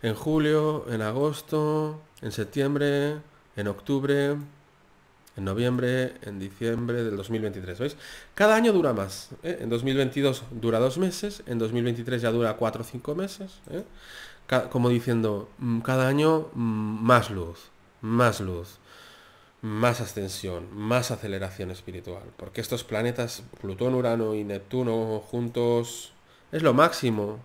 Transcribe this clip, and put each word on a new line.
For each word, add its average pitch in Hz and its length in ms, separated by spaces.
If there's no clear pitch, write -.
En 113 100
julio, 151 760
en 113 120
agosto, 151 960
en 107 100
septiembre, 143 880
en 104 100
octubre, 139 720
en 98 80
noviembre, 123 800
en 101 180
diciembre 117 640
del 107 140
dos 98 120
mil 113 120
veintitrés, 95 360
¿veis? 135 200
Cada 214 200
año 226 160
dura 170 220
más, 98 380
¿eh? - 160
En 113 100
dos 117 140
mil 135 140
veintidós 135 520
dura 113 300
dos 131 180
meses, 190 480
en 120 140
dos 113 140
mil 120 100
veintitrés 120 380
ya 117 100
dura 113 240
cuatro 113 280
o - 20
cinco 147 300
meses, 190 440
¿eh? 175 140
Ca-, 127 240
como 123 180
diciendo, 117 720
mm, 117 240
cada 131 260
año, 156 460
mm, 110 500
más 117 280
luz, 85 380
más 117 380
luz, 90 380
más 113 360
ascensión, 95 720
más 110 380
aceleración 98 640
espiritual, 90 520
porque 98 240
estos 120 220
planetas, 117 580
Plutón, 107 360
Urano 117 400
y 107 80
Neptuno 110 840
juntos, 120 880
es 160 100
lo 143 140
máximo 113 680